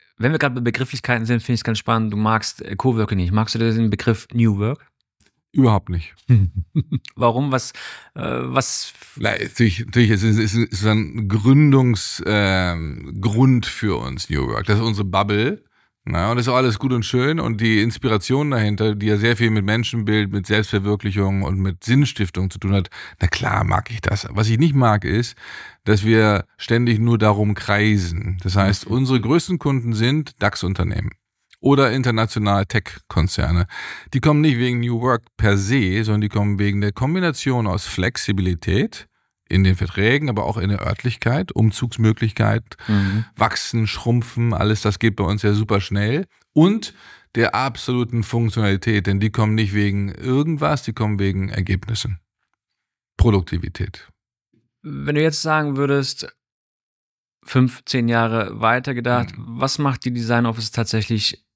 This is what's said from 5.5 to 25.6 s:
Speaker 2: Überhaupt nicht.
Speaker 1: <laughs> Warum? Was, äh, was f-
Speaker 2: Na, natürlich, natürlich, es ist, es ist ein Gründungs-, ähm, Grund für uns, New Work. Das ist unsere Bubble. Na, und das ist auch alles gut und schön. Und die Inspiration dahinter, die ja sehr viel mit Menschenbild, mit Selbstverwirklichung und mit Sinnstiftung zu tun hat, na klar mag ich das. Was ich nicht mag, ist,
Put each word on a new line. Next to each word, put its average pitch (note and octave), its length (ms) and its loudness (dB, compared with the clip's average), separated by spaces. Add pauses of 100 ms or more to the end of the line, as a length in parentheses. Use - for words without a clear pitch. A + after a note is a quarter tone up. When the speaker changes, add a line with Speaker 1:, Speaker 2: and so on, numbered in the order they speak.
Speaker 2:
Überhaupt A2+ 360 4
nicht. F2 240 -6 (120)
Speaker 1:
<laughs> - 920 0
Warum? B2 360 2
Was, B2+ 200 -2 (420)
äh, - 80 -10
was B2+ 760 -4
f- - 220 -20
Speaker 2:
Na, A2 120 0
natürlich, G#2+ 520 0
natürlich, A#2 260 4
es G2+ 120 2
ist, A2 160 4
es A2 160 0
ist G#2+ 320 -2
ein G#2+ 420 0
Gründungs-, B2+ 960 4
ähm, F2+ 960 -2
Grund A#2+ 460 4
für F2+ 340 -4
uns, C2 300 -8
New C#2+ 180 -2
Work. A1 160 -4
Das G#2+ 140 2
ist A2+ 80 0
unsere G#2 200 -2
Bubble. G#2 560 0 (420)
Na, F2+ 280 -2
und A#2+ 40 -2
das A#2+ 100 0
ist B2+ 60 0
auch B2 40 2
alles B2 240 2
gut C3 120 -2
und A#2 120 0
schön. C3+ 340 0
Und A#2 220 -4
die A2 200 4
Inspiration B2 680 0
dahinter, G#2+ 460 0
die G#2 100 -4
ja G#2+ 120 2
sehr A2+ 180 2
viel A2+ 140 2
mit G#2 140 2
Menschenbild, G#2+ 680 0
mit G2 160 -4
Selbstverwirklichung G2+ 920 0
und F#2+ 180 -2
mit F#2 240 -4
Sinnstiftung G#2+ 640 0
zu - 80 -12
tun F#2+ 160 -2
hat, F#2+ 160 0 (300)
na F#2 80 2
klar - 340 0
mag - 300 0
ich A2+ 80 -8
das. - 300 -2
Was G#2+ 180 0
ich A2+ 100 2
nicht D3+ 160 4
mag, A2+ 300 2
ist, G#2+ 320 -2 (480)